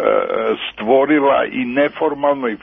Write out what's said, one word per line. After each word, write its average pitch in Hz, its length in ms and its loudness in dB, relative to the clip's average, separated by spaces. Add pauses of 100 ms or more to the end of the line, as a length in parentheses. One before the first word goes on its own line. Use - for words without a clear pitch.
(640)
stvorila 135 800 2
i 117 200 -4
neformalno 143 800 -2
i 107 160 -4